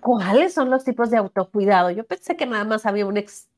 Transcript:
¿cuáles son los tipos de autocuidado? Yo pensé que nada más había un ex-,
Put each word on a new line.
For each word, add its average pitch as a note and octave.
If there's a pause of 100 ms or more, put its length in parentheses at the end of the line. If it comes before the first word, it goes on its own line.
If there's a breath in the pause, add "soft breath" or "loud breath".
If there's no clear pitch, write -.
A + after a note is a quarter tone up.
¿cuáles A#3
son C4
los C4
tipos A#3
de A#3
autocuidado? F#3+
Yo G#3
pensé -
que D4+
nada G#3+
más A3
había G3+
un G3+
ex-, -